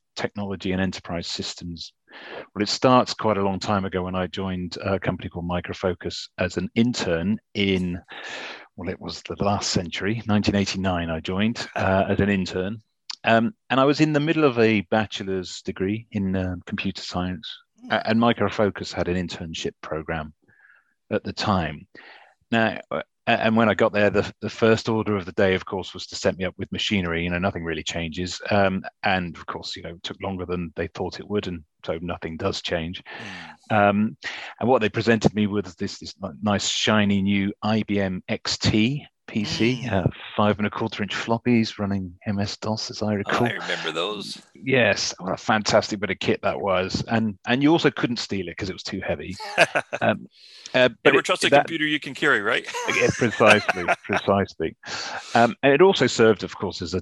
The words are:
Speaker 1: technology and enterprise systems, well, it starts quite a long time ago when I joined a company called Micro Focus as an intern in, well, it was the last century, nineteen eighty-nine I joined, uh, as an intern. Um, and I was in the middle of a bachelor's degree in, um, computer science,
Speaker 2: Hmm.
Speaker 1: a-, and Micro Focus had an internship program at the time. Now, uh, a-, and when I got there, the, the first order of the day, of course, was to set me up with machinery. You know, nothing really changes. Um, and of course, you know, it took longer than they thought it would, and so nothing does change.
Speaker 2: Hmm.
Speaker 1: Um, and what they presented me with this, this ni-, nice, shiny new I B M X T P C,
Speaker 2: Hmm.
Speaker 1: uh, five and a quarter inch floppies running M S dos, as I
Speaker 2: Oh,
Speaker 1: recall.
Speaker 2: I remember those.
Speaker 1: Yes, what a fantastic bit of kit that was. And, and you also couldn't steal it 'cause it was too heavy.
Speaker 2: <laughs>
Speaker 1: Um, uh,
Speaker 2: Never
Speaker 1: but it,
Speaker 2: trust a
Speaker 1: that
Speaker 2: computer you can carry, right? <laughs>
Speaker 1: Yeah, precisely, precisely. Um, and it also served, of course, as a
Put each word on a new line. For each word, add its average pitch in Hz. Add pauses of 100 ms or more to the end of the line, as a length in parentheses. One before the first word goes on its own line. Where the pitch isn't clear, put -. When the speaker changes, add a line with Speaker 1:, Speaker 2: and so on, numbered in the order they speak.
(140)
Speaker 1:
technology 98
and 92
enterprise 92
systems, - (600)
well, 101
it 104
starts 127
quite 107
a 98
long 95
time 98
ago 92
when 92
I 92
joined 90
a 95
company 92
called 85
Micro 90
Focus -
as 90
an 90
intern 104 (160)
in, 92 (800)
well, 90
it -
was 87
the 85
last 101
century, 98
nineteen 104
eighty-nine 92
I 80
joined, 101
uh, 95
as 101
an 101
intern. 98 (420)
Um, 113 (160)
and 131
I 131
was 143
in 156
the 147
middle 156
of 120
a 110
bachelor's 95
degree 98
in, 98
um, 92
computer -
science, 90 (300)
Speaker 2:
Hmm. 247
Speaker 1:
a-, -
and 113
Micro 117
Focus 101
had 87
an 90
internship 85 (100)
program 78 (800)
at 107
the 98
time. 82 (640)
Now, 113 (140)
uh, - (240)
a-, 113
and 110
when 113
I 101
got 107
there, 104
the, 98
the 107
first 110
order 107
of 90
the 92
day, 98
of -
course, 95
was -
to -
set 90
me 92
up 90
with 95
machinery. 87
You 87
know, 90
nothing 90
really 80
changes. 85 (120)
Um, 95 (180)
and 90
of -
course, -
you 92
know, 85
it 85
took -
longer 95
than 87
they 85
thought 90
it 95
would, 101
and 85 (200)
so 82
nothing 85
does 87
change. 85 (640)
Speaker 2:
Hmm. 110
Speaker 1:
Um, 104 (440)
and 110
what 127
they 107
presented 110
me 104
with 98
this, -
this -
ni-, 95 (100)
nice, 101
shiny 101
new 98 (100)
I 107
B 101
M 92
X -
T 113 (220)
P 107
C, 110
Speaker 2:
Hmm. 120
Speaker 1:
uh, 92 (340)
five 104
and 104
a 101
quarter 113
inch 98
floppies 113
running 98 (120)
M 101
S 98
dos, -
as -
I 107
Speaker 2:
Oh, 104
Speaker 1:
recall. 104
Speaker 2:
I 117
remember 85
those. 98 (140)
Speaker 1:
Yes, 120
what -
a -
fantastic 107
bit 98
of 92
kit -
that 73
was. 92
And, 110
and 123
you 147
also 156
couldn't 120
steal 95
it 85
'cause 95
it -
was 90
too 95
heavy. 85 (220)
Speaker 2:
<laughs> - (240)
Speaker 1:
Um, 110 (460)
uh, 127 (140)
Speaker 2:
Never 139
Speaker 1:
but -
it, 127
Speaker 2:
trust 185
a 175
Speaker 1:
that 139
Speaker 2:
computer 156
you 151
can 139
carry, 135
right? 113 (140)
<laughs> -
Speaker 1:
Yeah, -
precisely, 107 (200)
precisely. 98 (580)
Um, 117
and 139
it 139
also 185
served, 113
of 90
course, -
as 85
a 90